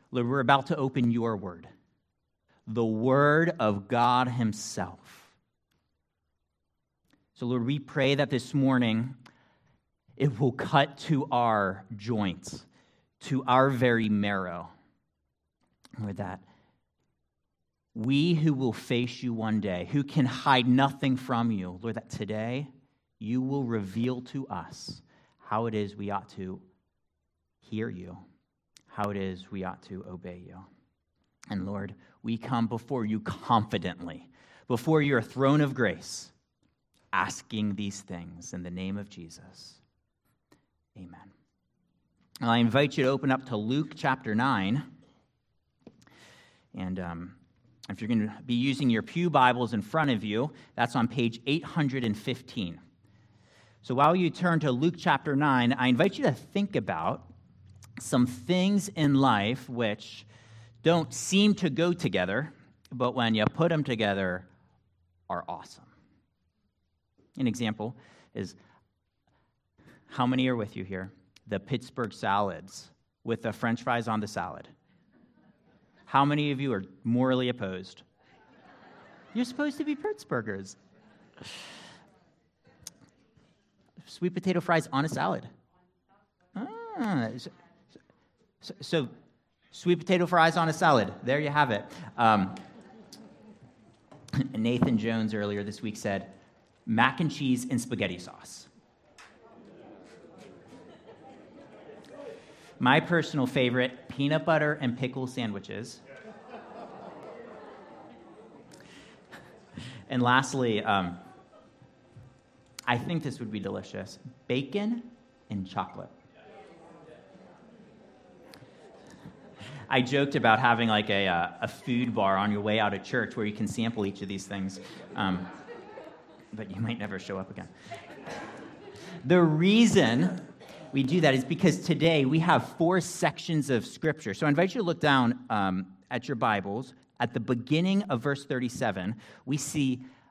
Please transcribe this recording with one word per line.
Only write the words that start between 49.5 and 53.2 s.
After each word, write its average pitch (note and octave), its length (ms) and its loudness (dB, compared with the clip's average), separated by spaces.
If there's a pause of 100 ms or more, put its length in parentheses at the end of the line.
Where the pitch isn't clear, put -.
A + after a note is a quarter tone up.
in G2+ 80 0
front D#3 260 0
of A2 140 0
you, A2 280 -2 (240)
that's A#2+ 200 0
on A#2+ 120 2
page A#2 380 -2
eight C#3+ 180 0
hundred C3+ 400 -2
and G#2+ 140 0
fifteen. F#2 640 -8 (1040)